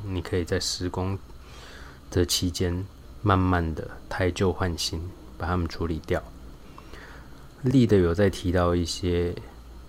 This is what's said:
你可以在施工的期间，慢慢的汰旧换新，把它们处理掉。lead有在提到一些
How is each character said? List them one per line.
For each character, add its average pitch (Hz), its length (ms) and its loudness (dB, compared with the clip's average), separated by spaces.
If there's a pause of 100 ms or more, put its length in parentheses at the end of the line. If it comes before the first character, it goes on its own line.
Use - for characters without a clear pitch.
你 95 160 -4
可 95 160 -4
以 87 80 0
在 90 160 -2
施 - 300 -4
工 92 280 -2 (920)
的 90 160 4
期 - 240 0
间， 90 340 0 (380)
慢 98 160 6
慢 87 360 4
的 - 160 -6 (180)
汰 92 220 0
旧 90 220 2
换 87 240 -2
新， 85 320 -4 (300)
把 85 80 -4
它 87 100 2
们 87 100 2
处 85 200 -4
理 82 140 -2
掉。 87 220 -2 (1400)
lead 120 340 8
有 85 160 6
在 98 140 6
提 90 240 0
到 87 220 6
一 87 100 4
些 87 500 0 (540)